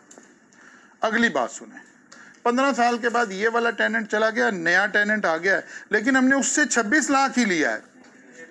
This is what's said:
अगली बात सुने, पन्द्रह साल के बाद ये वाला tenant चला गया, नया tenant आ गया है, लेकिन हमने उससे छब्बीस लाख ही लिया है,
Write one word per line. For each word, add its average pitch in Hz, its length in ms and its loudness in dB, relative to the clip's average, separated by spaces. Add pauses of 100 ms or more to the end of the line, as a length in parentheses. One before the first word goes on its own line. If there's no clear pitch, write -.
(1000)
अगली 226 300 2
बात 127 200 -2
सुने, - 280 -18 (680)
पन्द्रह 262 280 2
साल 240 240 0
के 240 120 -4
बाद 233 220 0
ये 196 180 -2
वाला 233 240 0
tenant 220 340 -2
चला 220 220 0
गया, 233 220 0
नया 180 360 0
tenant 208 380 0
आ 160 120 0
गया 180 180 0
है, 156 100 -4 (260)
लेकिन 220 260 2
हमने 262 180 4
उससे 277 320 0
छब्बीस 240 440 0
लाख 269 260 2
ही 247 80 2
लिया 156 260 0
है, 110 120 -8 (680)